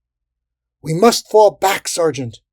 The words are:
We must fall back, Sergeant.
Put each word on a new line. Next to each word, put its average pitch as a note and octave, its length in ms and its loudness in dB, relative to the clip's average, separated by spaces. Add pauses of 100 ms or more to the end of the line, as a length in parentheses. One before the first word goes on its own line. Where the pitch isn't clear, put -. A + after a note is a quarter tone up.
(800)
We D3+ 120 -10
must A3 360 0
fall G#3 220 4
back, - 360 -4
Sergeant. C#3 520 -6 (140)